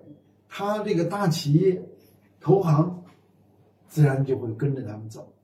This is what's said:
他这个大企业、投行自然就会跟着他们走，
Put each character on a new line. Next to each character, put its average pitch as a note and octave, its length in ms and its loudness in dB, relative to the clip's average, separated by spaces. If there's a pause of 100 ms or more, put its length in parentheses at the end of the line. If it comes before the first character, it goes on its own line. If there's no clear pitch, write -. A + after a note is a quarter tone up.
(480)
他 G#3 360 -4
这 G3+ 100 -2
个 E3+ 100 0
大 G3+ 240 -2
企 D3 260 0
业、 F3+ 280 4 (580)
投 F#3 220 4
行 D#3+ 420 0 (840)
自 D3+ 160 2
然 C3+ 200 2
就 C3 140 -2
会 A2 160 -6
跟 C3+ 220 -2
着 C3 80 -10
他 G#2 120 -10
们 G#2+ 140 -14
走， - 180 -18 (160)